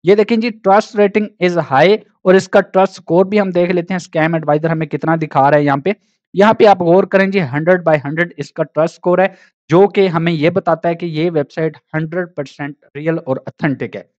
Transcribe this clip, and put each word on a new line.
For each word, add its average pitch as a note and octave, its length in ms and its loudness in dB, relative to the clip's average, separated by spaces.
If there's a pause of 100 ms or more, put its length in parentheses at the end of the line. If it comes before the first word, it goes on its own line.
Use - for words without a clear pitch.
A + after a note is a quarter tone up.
ये F#3+ 120 4
देखें A3 240 0
जी, A#3 100 -4
trust G#3+ 460 0
rating G#3 300 0 (160)
is F3 140 0
high, D#3+ 420 2 (260)
और F#3 120 4
इसका F#3+ 240 2
ट्रस्ट F#3+ 320 0
स्कोर F#3 360 0
भी G#3 100 -2
हम F#3+ 140 -2
देख F3 180 0
लेते F3 240 -4
हैं, F3+ 40 -4
स्कैम E3 380 -2
एडवाइजर D3+ 340 -2
हमें D#3+ 180 -4
कितना D#3 280 -2
दिखा D3 320 0
रहा D3 100 4
है D3 60 0
यहाँ C#3+ 140 0
पे। F#3 160 -4 (400)
यहाँ G#3 200 4
पे A3+ 100 2
आप F#3+ 180 4
गौर F3+ 240 2
करें F#3+ 240 0
जी, G3 80 -2
हंड्रेड E3 460 0
by D#3 200 0
हंड्रेड D#3+ 340 -4
इसका D3 240 -10
ट्रस्ट D#3+ 320 -4
स्कोर F3+ 260 -2
है, F#3 140 0 (360)
जो F#3 180 6
कि F#3+ 180 0
हमें E3+ 260 -2
ये D#3+ 180 0
बताता E3+ 380 -2
है E3+ 60 -2
कि E3+ 120 -10
ये E3 240 -4
वेबसाइट D#3+ 460 -4 (180)
हंड्रेड D#3+ 320 -6
परसेंट D3 500 -12 (200)
रियल D#3+ 220 -4
और C3 300 -6
ऑथेंटिक B2+ 480 -6
है। - 220 -18